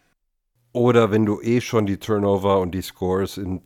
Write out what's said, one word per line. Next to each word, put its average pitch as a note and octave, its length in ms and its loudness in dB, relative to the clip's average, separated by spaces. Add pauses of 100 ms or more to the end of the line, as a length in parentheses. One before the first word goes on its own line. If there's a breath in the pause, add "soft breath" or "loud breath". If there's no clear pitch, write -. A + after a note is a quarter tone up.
(720)
Oder A#2 380 4
wenn A2 140 2
du G#2 160 0
eh A#2 200 0
schon A2 240 -2
die G2 120 -2
Turnover G2+ 640 0
und F2+ 120 -2
die F#2 100 -6
Scores F#2 560 -4
in, F#2 280 -8